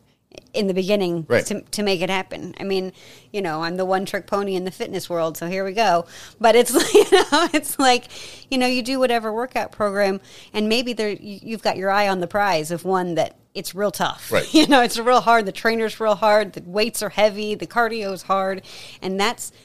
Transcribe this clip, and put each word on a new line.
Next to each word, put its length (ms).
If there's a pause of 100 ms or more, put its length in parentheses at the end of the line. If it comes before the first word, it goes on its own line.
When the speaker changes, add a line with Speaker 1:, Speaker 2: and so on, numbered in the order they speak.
(540)
Speaker 1:
in 120
the 80
beginning 560
Speaker 2:
Right. 160
Speaker 1:
to, 160
to 220
make 180
it 80
happen. 500
I 40
mean, 280 (400)
you 100
know, 200
I'm 160
the 80
one 200
trick 200
pony 300
in 100
the 60
fitness 380
world, 280
so 100
here 160
we 100
go. 320 (340)
But 160
it's, 160
<laughs> 220
you 180
know, 420
it's 240
like, 280 (460)
you 60
know, 100
you 140
do 180
whatever 320
workout 400
program, 500 (300)
and 180
maybe 240
there, 160
you, 340
you've 180
got 160
your 140
eye 160
on 120
the 80
prize 440
of 120
one 320
that 200 (180)
it's 220
real 160
tough. 400
Speaker 2:
Right. 220
Speaker 1:
<laughs> 0
You 140
know, 140
it's 160
real 240
hard. 240
The 60
trainer's 480
real 160
hard. 380
The 120
weights 380
are 60
heavy. 440
The 140
cardio's 560
hard. 400 (400)
And 160
that's, 320 (140)